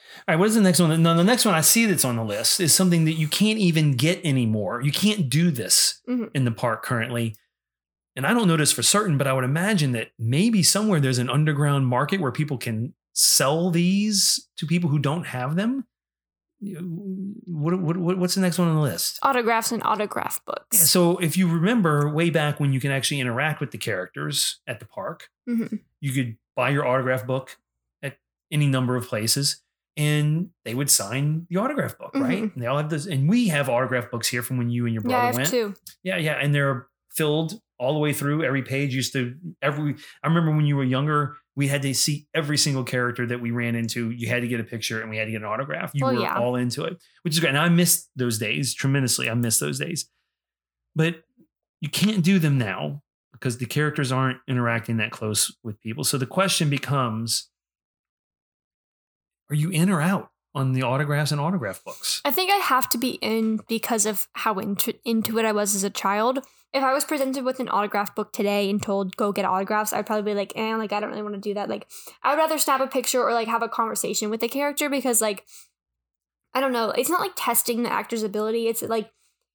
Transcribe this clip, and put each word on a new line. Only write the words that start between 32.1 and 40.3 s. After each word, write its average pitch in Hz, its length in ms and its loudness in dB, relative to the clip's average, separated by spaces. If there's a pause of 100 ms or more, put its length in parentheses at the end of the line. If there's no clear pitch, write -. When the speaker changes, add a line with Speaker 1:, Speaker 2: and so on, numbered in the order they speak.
Speaker 1:
right? 254 240 0
Speaker 2:
Mm-hmm. 220 160 -4
Speaker 1:
And 123 80 -8
they 117 40 -4
all 139 120 0
have 151 120 -4
this, 165 160 -4
and 139 220 0
we 233 200 4
have 143 200 0
autograph 123 420 0
books 113 180 -6
here 123 140 -2
from 127 160 -4
when 120 120 0
you 120 160 0
and 117 80 0
your 113 120 -4
Speaker 2:
Yeah, 247 100 2
I - 40 2
Speaker 1:
brother 247 60 2
Speaker 2:
have 247 100 2
Speaker 1:
went. 131 140 0
Speaker 2:
two. 220 240 -2 (280)
Speaker 1:
Yeah, 185 140 -4
yeah, 156 180 0
and 143 200 2
they're 139 340 0 (240)
filled 160 480 -2 (180)
all 127 140 0
the 156 60 0
way 147 140 2
through. 147 320 -2
Every 131 180 0
page 135 320 -2
used 131 200 -2
to, 123 200 -2 (280)
every, 147 320 0 (280)
I 143 60 -6
remember 165 220 4